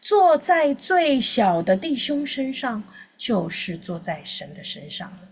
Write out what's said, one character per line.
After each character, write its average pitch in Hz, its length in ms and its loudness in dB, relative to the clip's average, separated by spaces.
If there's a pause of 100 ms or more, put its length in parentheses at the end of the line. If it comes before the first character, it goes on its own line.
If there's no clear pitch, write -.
坐 359 380 6
在 320 340 2
最 302 480 2
小 185 420 2
的 190 140 2
弟 285 180 -2
兄 285 320 -2
身 269 280 -4
上， 226 280 -4 (360)
就 185 280 0
是 170 300 -6
坐 170 220 -8
在 165 260 -8
神 - 300 -12
的 - 100 -18
身 147 260 -12
上 185 200 -12
了。 185 80 -20 (140)